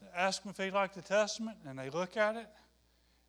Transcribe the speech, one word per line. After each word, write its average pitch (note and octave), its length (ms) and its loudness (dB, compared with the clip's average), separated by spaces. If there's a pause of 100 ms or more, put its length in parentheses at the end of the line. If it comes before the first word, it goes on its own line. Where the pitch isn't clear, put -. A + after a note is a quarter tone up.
(160)
ask F#3+ 260 2
them G3+ 80 -10
if F3+ 80 -10
they F#3+ 140 -2
like G3 240 2
the E3+ 80 -12
Testament, G#3+ 640 0
and C3 100 -10
they C3+ 140 -6
look F3+ 260 -2
at G#3+ 180 2
it, A3+ 120 -10 (800)